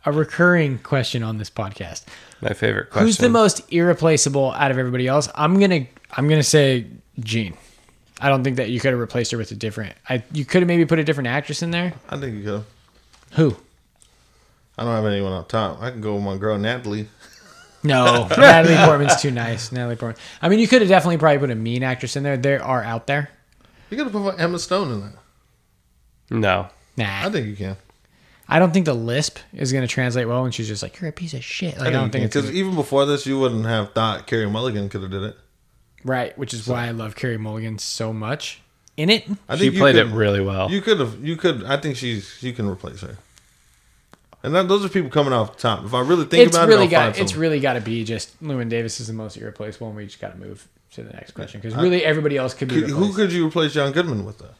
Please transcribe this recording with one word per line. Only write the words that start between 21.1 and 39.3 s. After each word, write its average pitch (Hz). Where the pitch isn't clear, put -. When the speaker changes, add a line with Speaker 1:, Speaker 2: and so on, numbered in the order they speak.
Speaker 1:
probably 147
put 135
a 117
mean 117
actress 127
in 139
there. 139
There 139
are 127
out 113
there. 143
Speaker 3:
You 208
could 294
have 220
put 196
Emma 170
Stone 180
in 104
there. 101
Speaker 2:
No. 95
Speaker 1:
Nah. 98
Speaker 3:
I 202
think 147
you 104
can. 95
Speaker 1:
I 156
don't 175
think 180
the 151
lisp 120
is 131
gonna 131
translate 123
well 123
when 127
she's 110
just 107
like, -
"You're 175
a 151
piece 165
of 123
shit." -
Like, 131
I -
Speaker 3:
I -
Speaker 1:
don't 131
Speaker 3:
think -
Speaker 1:
think -
Speaker 3:
you 131
can, 113
Speaker 1:
it's -
Speaker 3:
'cause 143
Speaker 1:
gonna 170
Speaker 3:
even 190
before 139
this, 143
you 135
wouldn't 117
have 110
thought 110
Carey 110
Mulligan 107
could 98
have 92
did 95
it. 104
Speaker 1:
Right, 127
which 117
is 113
Speaker 3:
So 120
Speaker 1:
why 120
I -
love 113
Carey 120
Mulligan 110
so -
much 110
in 156
it. 214